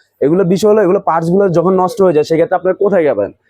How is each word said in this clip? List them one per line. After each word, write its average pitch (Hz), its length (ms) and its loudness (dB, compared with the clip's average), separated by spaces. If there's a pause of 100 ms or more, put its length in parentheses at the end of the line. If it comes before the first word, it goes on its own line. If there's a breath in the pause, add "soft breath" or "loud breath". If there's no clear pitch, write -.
(220 soft breath)
এগুলো 165 220 2
বিষয় 202 280 0
হলো 220 100 2
এগুলো 185 180 0
পার্টসগুলো 170 500 0
যখন 170 240 0
নষ্ট 180 280 -2
হয়ে 180 120 4
যায় 151 100 2
সেক্ষেত্রে 165 320 -2
আপনার 175 200 -2
কোথায় 196 280 0
যাবেন? 104 280 -2 (180)